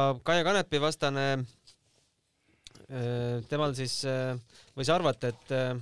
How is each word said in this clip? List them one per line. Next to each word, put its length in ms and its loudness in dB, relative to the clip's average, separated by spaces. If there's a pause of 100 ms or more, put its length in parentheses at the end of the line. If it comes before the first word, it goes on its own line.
(240)
Kaia 220 2
Kanepi 360 2
vastane, 440 0 (1600)
äh, 640 -4
temal 280 0
siis, 300 -4
äh, 280 -2 (440)
võis 120 0
arvata, 400 2
et, 220 -8
äh, 300 0